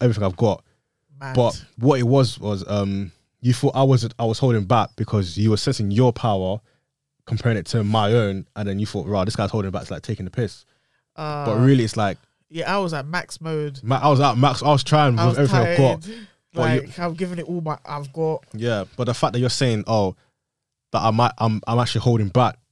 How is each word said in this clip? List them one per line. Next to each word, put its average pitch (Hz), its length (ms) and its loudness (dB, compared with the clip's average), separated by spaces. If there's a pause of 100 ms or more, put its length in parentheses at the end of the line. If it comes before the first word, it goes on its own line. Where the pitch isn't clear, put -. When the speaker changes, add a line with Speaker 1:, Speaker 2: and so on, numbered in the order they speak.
Speaker 1:
everything 104 200 2
I've 92 120 -2
got." 110 260 0 (560)
Speaker 2:
Mad. 135 200 -12
Speaker 1:
But 120 260 0 (140)
what 131 240 4
it - 20 2
was, 127 340 2
was, 101 300 -6
um, 98 460 -4 (260)
you 120 140 2
thought 139 220 0
I 135 80 2
wasn't, 123 360 2
I 120 60 -2
was 113 140 -2
holding 113 260 2
back 107 320 2
because 92 400 -2
you 107 140 2
were 104 60 4
sensing 113 340 -2
your 120 200 4
power, 98 480 -2 (680)
comparing 113 320 -2
it 87 100 -6
to 110 180 -2
my 107 260 2
own, 101 340 0 (120)
and 104 100 -6
then 98 120 -4
you 107 60 -2
thought, 92 220 -8
"Rah, 98 160 0
this 104 140 -4
guy's 101 140 -2
holding 95 200 -4
back, 87 120 -8
it's - 80 -14
like 90 100 -10
taking 104 240 -8
the 90 60 -12
piss." - 340 -6 (500)
Speaker 2:
Uh, 151 300 -8
Speaker 1:
But 110 160 0
really, 127 240 6
it's 107 100 -6
like, 101 220 -2 (320)
Speaker 2:
yeah, 165 260 -6
I 202 40 -2
was 175 140 -4
at 139 140 -8
max 170 320 -8
mode. 151 420 -6
Speaker 1:
ma-, 127 220 0
I 147 60 6
was 131 100 6
at 131 180 4
max, 131 240 2
I 127 60 0
was 143 160 4
trying 147 340 4
Speaker 2:
I 113 100 2
Speaker 1:
with 120 100 2
Speaker 2:
was 139 120 4
Speaker 1:
everything 120 220 4
I've - 60 2
got. 131 240 4
Speaker 2:
tired. 214 160 -16 (360)
Speaker 1:
But 160 200 0
you - 140 2
Speaker 2:
Like, - 120 -16
I'm 175 140 -4
giving 175 260 -6
it 156 80 -10
all 175 140 -6
my, 156 240 -6
I've 143 260 -10
got. 160 320 -4 (100)
Speaker 1:
Yeah, 110 300 -4 (140)
but 123 80 -2
the 123 80 -2
fact 139 180 -2
that 123 80 -2
you're 123 100 0
saying, 113 380 -2
"Oh, 104 300 0 (760)
that 113 100 -2
I 110 100 2
might, 117 260 2
I'm, 110 300 -2
I'm 117 120 0
actually 117 220 -2
holding 113 260 0
back," 117 300 0 (140)